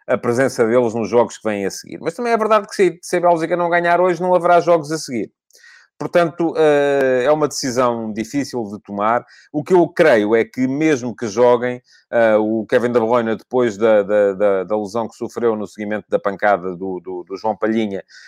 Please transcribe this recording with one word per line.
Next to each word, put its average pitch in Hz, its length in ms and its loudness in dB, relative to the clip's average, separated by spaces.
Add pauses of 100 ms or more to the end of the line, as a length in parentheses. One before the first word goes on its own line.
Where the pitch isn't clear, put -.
a 123 100 0
presença 120 480 0
deles 117 300 2
nos 113 140 -4
jogos 110 300 0
que 110 100 -8
vêm 101 180 -2
a 90 60 -4
seguir. - 280 -14
Mas 156 140 -8
também 240 180 -4
é 226 60 2
verdade 214 300 0
que - 60 -18
se, 180 280 0
se - 140 -4
a 175 40 0
Bélgica 170 360 2
não 175 120 -2
ganhar 175 320 2
hoje, 180 220 0
não 180 100 0
haverá 175 280 4
jogos 160 320 0
a 160 60 -4
seguir. 120 340 -6 (640)
Portanto, 165 600 0
eh, 143 680 2
é 143 60 2
uma 151 160 2
decisão 120 640 -2
difícil 117 520 -6
de 101 160 -12
tomar. 107 440 -2 (280)
O 151 100 -4
que 180 100 -6
eu 175 160 6
creio 113 460 2
é 113 100 4
que, 127 220 -4
mesmo 131 480 -2
que 113 140 -8
joguem, 123 520 2 (300)
eh, 113 260 4
o 110 300 -2
Kevin 120 240 2
De 120 80 2
Bruyne, 113 380 0
depois 120 400 -2
da, 107 260 4
da, 101 300 2
da, 95 320 0
da 104 120 -4
lesão 107 320 -6
que - 60 -20
sofreu 113 400 -4
no 104 140 -8
seguimento 104 400 -8
da 101 100 0
pancada 95 560 -2
do, 92 240 -8
do, 90 240 -12
do 92 140 -14
João 107 200 -4
Palhinha, 110 460 -4 (260)